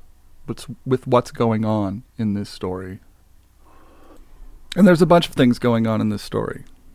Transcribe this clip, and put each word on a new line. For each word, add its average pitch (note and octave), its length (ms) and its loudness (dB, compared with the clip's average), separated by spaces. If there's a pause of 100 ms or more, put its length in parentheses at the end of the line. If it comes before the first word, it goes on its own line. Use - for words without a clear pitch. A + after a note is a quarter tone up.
(460)
with, - 200 -12 (180)
with B2+ 220 -2
what's B2 260 0
going A2 320 0
on G#2 400 -2 (120)
in G#2 180 -2
this G2+ 160 -6
story. F#2 500 -10 (1800)
And F#3 100 8
there's F3 160 6
a E3+ 40 6
bunch E3+ 200 4
of - 80 -14
things B2 240 2
going A2+ 280 0
on A2 160 -2
in G#2+ 80 0
this G2+ 120 -8
story - 420 -8 (300)